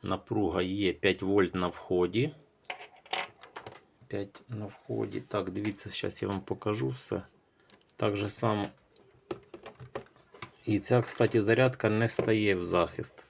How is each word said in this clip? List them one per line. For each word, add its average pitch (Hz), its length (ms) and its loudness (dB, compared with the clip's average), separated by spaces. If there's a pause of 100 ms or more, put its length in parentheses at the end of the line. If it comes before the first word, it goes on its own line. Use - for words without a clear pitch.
Напруга 95 600 0
є, 95 300 0
п'ять 95 300 0
вольт 98 320 4
на 90 120 0
вході. 92 680 0 (1700)
П'ять 101 400 -8
на 107 180 -8
вході. 107 540 -6
Так, 92 300 -4
дивіться, 101 400 -4
зараз - 320 -4
я 98 60 -2
вам 98 120 -2
покажу 107 480 -4
все. 110 340 -4 (760)
Так 104 200 2
же 101 140 -2
само. 107 360 0 (2000)
І 104 140 2
ця, 120 240 4
кстати, 113 380 2
зарядка 113 500 4
не 110 180 2
стає 107 460 2
в 87 100 -2
захист. - 640 0